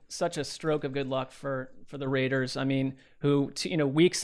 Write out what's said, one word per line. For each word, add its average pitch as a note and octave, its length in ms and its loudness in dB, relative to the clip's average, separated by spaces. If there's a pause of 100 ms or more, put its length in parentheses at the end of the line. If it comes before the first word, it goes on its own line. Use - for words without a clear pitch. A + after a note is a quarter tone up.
such E3+ 280 -4
a C#3+ 60 -2
stroke D3+ 400 -2
of C3+ 100 -4
good C#3 140 -2
luck C3 240 -4
for, C3 400 -8 (160)
for C#3+ 100 -12
the C#3 100 -4
Raiders. C3 480 2
I C3 100 -2
mean, C3+ 300 2 (240)
who, C#3+ 360 2
t-, - 140 -4
you F3+ 80 0
know, D3 100 2
weeks, D#3+ 360 4